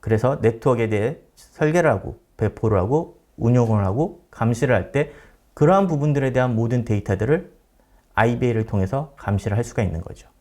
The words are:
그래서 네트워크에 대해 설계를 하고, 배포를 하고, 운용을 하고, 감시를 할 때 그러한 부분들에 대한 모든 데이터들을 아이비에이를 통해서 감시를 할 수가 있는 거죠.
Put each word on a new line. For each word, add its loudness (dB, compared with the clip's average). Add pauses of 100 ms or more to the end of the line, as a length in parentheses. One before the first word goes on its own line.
그래서 0
네트워크에 0
대해 -2 (160)
설계를 0
하고, -4 (160)
배포를 0
하고, -2 (160)
운용을 2
하고, -4
감시를 0
할 -2
때 -2 (420)
그러한 4
부분들에 0
대한 0
모든 0
데이터들을 -2 (640)
아이비에이를 0
통해서 -2
감시를 -2
할 0
수가 -4
있는 -4
거죠. -16 (120)